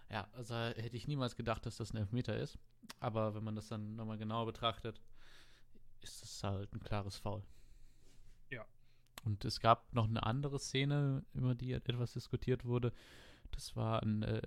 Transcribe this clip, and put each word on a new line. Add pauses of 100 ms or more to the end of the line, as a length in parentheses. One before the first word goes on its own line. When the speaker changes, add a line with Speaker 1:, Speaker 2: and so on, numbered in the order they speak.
(100)
Speaker 1:
ja,
also
hätte
ich
niemals
gedacht,
dass
das
ein
Elfmeter
ist. (420)
Aber
wenn
man
das
dann
nochmal
genauer
betrachtet, (1000)
ist
es
halt
ein
klares
Foul. (1080)
Speaker 2:
Ja. (600)
Speaker 1:
Und
es
gab
noch
eine
andere
Szene, (100)
über
die
et-,
etwas
diskutiert
wurde. (580)
Das
war
ein,
äh,